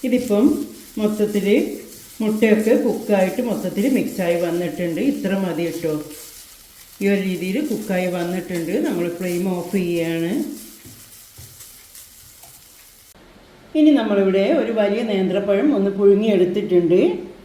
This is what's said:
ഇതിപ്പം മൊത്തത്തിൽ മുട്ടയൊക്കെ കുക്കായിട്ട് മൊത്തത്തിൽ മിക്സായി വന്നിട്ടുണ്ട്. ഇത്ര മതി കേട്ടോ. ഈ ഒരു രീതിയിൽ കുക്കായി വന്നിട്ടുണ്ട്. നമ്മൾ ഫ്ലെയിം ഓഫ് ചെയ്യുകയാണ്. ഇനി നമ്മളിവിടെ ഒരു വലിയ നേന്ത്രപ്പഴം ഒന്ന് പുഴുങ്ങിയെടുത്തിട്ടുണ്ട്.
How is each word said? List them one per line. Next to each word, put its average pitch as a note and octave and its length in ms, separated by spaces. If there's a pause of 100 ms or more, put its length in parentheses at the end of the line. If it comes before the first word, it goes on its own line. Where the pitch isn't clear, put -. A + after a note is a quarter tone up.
ഇതിപ്പം A3 380 (540)
മൊത്തത്തിൽ G#3 460 (760)
മുട്ടയൊക്കെ G#3+ 520 (100)
കുക്കായിട്ട് G3 640
മൊത്തത്തിൽ G3 380 (100)
മിക്സായി F3+ 480
വന്നിട്ടുണ്ട്. E3+ 560 (120)
ഇത്ര F#3+ 200 (120)
മതി E3+ 240
കേട്ടോ. D#3 260 (1080)
ഈ G3 100
ഒരു G3 160
രീതിയിൽ F#3 280 (140)
കുക്കായി F#3 480
വന്നിട്ടുണ്ട്. F3 560 (140)
നമ്മൾ F3 180 (140)
ഫ്ലെയിം F3 240 (100)
ഓഫ് F3 240
ചെയ്യുകയാണ്. E3+ 540 (3500)
ഇനി D4+ 200
നമ്മളിവിടെ G3 460 (180)
ഒരു A3 180
വലിയ G#3 300
നേന്ത്രപ്പഴം G3 680
ഒന്ന് G3 220
പുഴുങ്ങിയെടുത്തിട്ടുണ്ട്. G3 1040 (440)